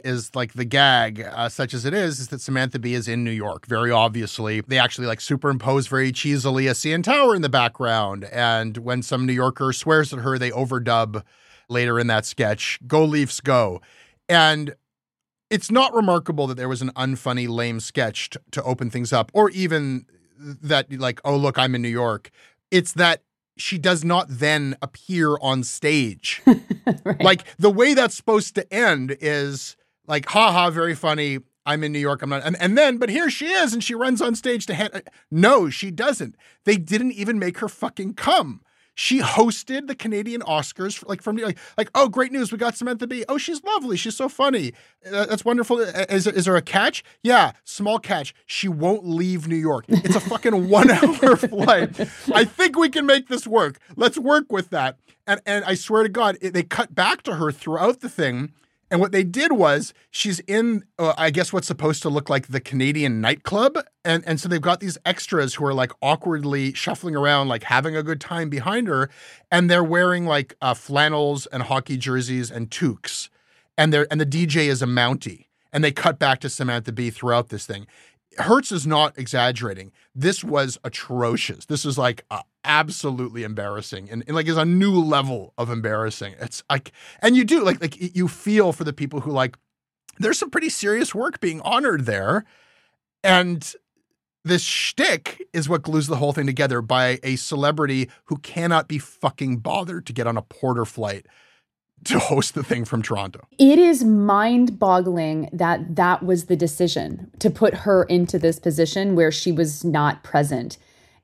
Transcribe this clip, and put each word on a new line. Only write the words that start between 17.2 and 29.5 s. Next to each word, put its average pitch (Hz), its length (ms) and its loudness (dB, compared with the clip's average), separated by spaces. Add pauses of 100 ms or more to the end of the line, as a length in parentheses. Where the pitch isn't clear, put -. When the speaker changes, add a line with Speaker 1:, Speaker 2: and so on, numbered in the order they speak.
Speaker 1:
lame 117 320 -4
sketch - 480 -4
t-, - 120 -16 (100)
to - 120 -8
open 123 280 -4
things 123 240 -6
up, 113 180 0
or 208 200 6
even 156 520 -2 (340)
that, 143 640 -2
like, 127 240 -2
"Oh, 143 140 2
look, 139 200 0
I'm 131 160 2
in 120 60 -2
New 120 80 -4
York." 117 420 -4 (400)
It's 180 220 2
that 170 300 2 (360)
she - 180 -6
does 170 260 0
not 175 280 2
then 143 520 -2
appear 156 580 -2
on 131 220 0
stage. 135 840 -2
Speaker 2:
<laughs> 254 60 10 (520)
Right. 170 180 -2
Speaker 1:
Like, 185 220 4 (140)
the 208 120 6
way 247 240 4
that's 254 220 2
supposed 214 400 0
to 190 180 -6
end 143 460 0
is, 143 560 -4 (320)